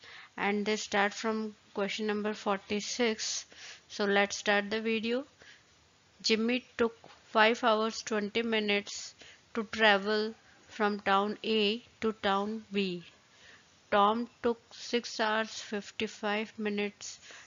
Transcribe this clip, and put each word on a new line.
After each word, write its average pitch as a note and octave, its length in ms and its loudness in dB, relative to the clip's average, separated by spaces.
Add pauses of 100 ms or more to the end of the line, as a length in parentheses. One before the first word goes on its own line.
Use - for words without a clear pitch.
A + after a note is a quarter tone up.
(340)
and G3+ 300 0
they G#3+ 120 0
start G3+ 360 0
from A3 420 -4 (200)
question G#3 320 -2
number G#3 260 -2
forty-six. G#3 1120 -2 (440)
So - 180 -2
let's G3+ 320 4
start G3+ 320 2
the A3 100 -2
video. A3+ 460 -2 (960)
Jimmy A3+ 420 2 (140)
took A3+ 180 0 (300)
five A3 360 4
hours A3 380 2
twenty G#3 420 -2
minutes G#3 720 -2 (380)
to A3+ 120 -4
travel G#3+ 720 2 (340)
from G#3 320 0
town G3+ 440 2
A A3 380 0 (180)
to A3 140 0
town G#3 580 -2
B. F3+ 320 -2 (840)
Tom G#3+ 360 4 (160)
took A#3 160 0 (140)
six - 480 -6
hours G#3+ 300 0
fifty-five G#3 1080 -6
minutes G#3 640 -4 (260)